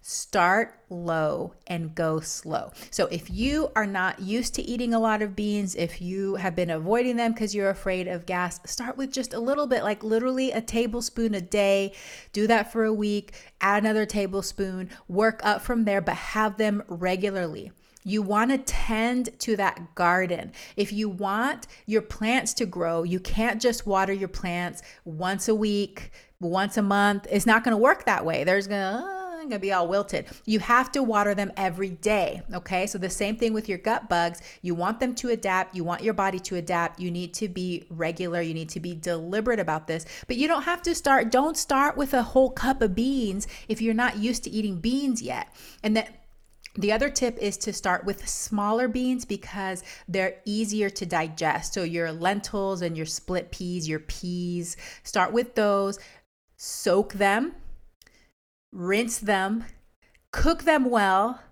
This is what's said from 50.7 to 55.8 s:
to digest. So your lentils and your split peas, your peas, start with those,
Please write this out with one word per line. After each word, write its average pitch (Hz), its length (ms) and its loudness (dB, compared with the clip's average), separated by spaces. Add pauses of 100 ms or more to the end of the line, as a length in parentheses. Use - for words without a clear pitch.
to 196 160 -6
digest. 160 680 0
So 190 100 -2
your 165 300 -2
lentils 196 680 -2
and 165 140 -2
your 160 100 -4
split 180 460 -6
peas, 175 380 -6
your 156 100 -2
peas, 175 800 -6 (260)
start 190 300 0
with 240 220 0
those, 202 440 2 (560)